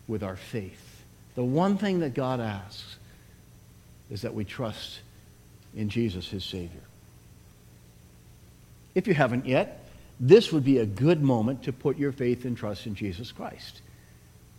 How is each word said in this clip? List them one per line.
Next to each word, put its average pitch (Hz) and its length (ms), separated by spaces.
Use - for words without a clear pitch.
with 107 160
our 95 140
faith. - 680
The 123 100
one 180 320
thing 196 220
that 143 140
God 127 280
asks 101 560
is 101 140
that 113 100
we 107 100
trust - 560
in 107 120
Jesus, 104 420
his 95 140
Savior. 85 400
If 190 120
you 190 60
haven't 131 320
yet, 143 420
this 170 320
would 147 140
be 135 140
a 113 60
good 135 360
moment 127 420
to 135 100
put 139 240
your 139 140
faith 123 320
and 123 140
trust 104 280
in 107 100
Jesus 101 360
Christ. - 500